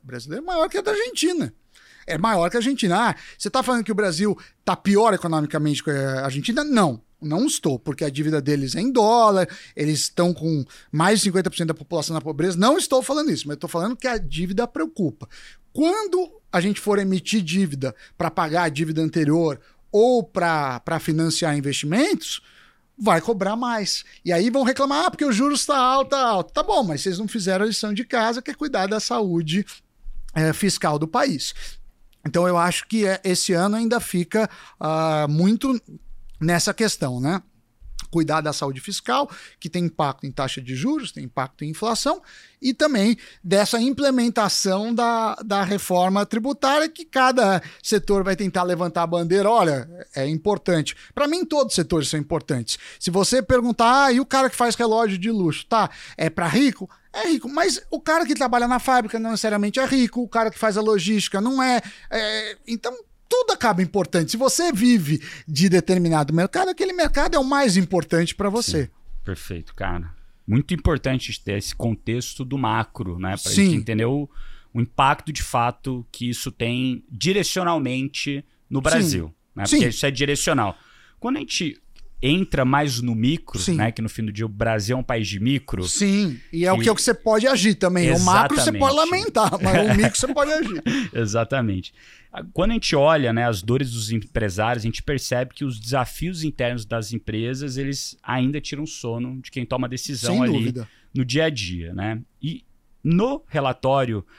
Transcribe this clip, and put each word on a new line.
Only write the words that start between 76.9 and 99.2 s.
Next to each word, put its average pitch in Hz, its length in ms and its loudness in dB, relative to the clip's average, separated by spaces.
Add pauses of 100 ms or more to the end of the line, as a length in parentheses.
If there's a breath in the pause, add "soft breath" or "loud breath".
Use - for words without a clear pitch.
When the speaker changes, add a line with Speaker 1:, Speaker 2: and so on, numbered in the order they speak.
Speaker 2:
direcionalmente 143 1300 -2 (260)
no 135 100 -2
Speaker 1:
Sim. 135 40 -2
Speaker 2:
Brasil, 143 520 2 (200)
né? 101 100 -4
Speaker 1:
Sim. 294 120 4
Speaker 2:
Porque 208 120 4
isso - 160 -2
é 139 60 2
direcional. 135 640 0 (400 soft breath)
Quando 254 200 -4
a - 20 -6
gente - 420 -6 (400)
entra 147 420 2
mais 135 380 0
no 120 120 -2
micro, 131 460 -2
Speaker 1:
Sim. 180 160 0
Speaker 2:
né? 117 160 0
Que 113 100 -8
no 110 80 -4
fim - 140 -8
do 107 80 -6
dia 104 140 -6
o 113 40 -4
Brasil 110 460 -2
é 131 40 -2
um 127 40 -4
país 113 240 -2
de 98 120 -6
micro. 113 480 -2
Speaker 1:
Sim, 196 520 0 (120)
e 170 140 -2
é 180 60 4
o 190 60 4
Speaker 2:
que - 60 0
Speaker 1:
que, 226 60 4
é - 20 6
o 214 40 4
que - 60 -4
você 240 120 2
pode 220 320 2
agir 220 300 4
também. 180 360 2
O - 80 4
macro 202 360 4
você 311 160 2
Speaker 2:
Exatamente. 311 80 -2
Speaker 1:
pode 277 160 4
lamentar, 320 560 2 (100)
mas 190 300 4
o - 20 4
micro 214 240 2
você 269 160 -2
pode 294 180 2
agir. 233 320 -2 (140)
Speaker 2:
<laughs> 247 160 -4
Exatamente, 113 800 -2 (420 loud breath)
a, - 80 -12 (100)
quando 190 180 2
a - 20 0
gente 220 220 0
olha, 143 360 4
né, 117 160 2
as 107 140 -2
dores 123 300 0
dos 110 200 -6
empresários, 110 720 -2
a 113 40 -2
gente 113 140 -6
percebe 127 520 -4
que - 100 -10
os 127 160 -6
desafios 139 640 -4
internos 123 420 -4
das 113 280 -6
empresas, 123 640 -6
eles 139 440 -6
ainda 131 380 -2
tiram 147 260 -8
sono 123 560 -8